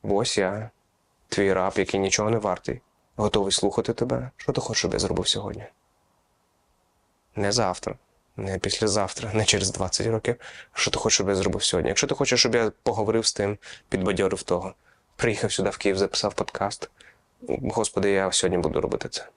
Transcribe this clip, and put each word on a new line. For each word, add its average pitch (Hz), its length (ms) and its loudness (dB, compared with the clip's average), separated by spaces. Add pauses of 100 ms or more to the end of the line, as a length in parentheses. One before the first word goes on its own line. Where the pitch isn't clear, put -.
«Ось 101 300 2
я, 104 320 0 (580)
твій 98 240 2
раб, 92 240 2
який 98 240 2
нічого 101 300 2
не 95 80 2
вартий, 104 420 -4 (360)
готовий 104 360 2
слухати 110 400 0
тебе. 123 440 -2
Що - 160 -4
ти 127 80 0
хочеш, - 180 -4
щоб 95 140 0
я - 60 0
зробив 90 300 0
сьогодні?» 104 360 -4 (1700)
Не 101 160 0
завтра, 104 420 -2 (420)
не 95 220 -4
післязавтра, 101 760 0
не 110 100 2
через 98 280 2
двадцять 95 340 -2
років. 113 300 0 (380)
«Що - 160 0
ти - 80 -2
хочеш, - 160 2
щоб 98 140 2
я 101 60 4
зробив 98 280 0
сьогодні? - 260 2
Якщо 101 180 0
ти 139 80 0
хочеш, 131 260 2
щоб 117 140 4
я 113 180 4 (100)
поговорив 110 440 2
з - 60 0
тим, 104 260 -2 (300)
підбадьорив 95 540 0
того, 90 320 -2 (420)
приїхав 107 360 0
сюди 98 180 0
в - 60 -8
Київ, 95 220 2
записав 98 360 0
подкаст, - 560 -4 (580)
Господи, 107 640 0
я 95 220 2
сьогодні 90 260 2
буду 80 220 0
робити - 280 -4
це. - 180 -8 (100)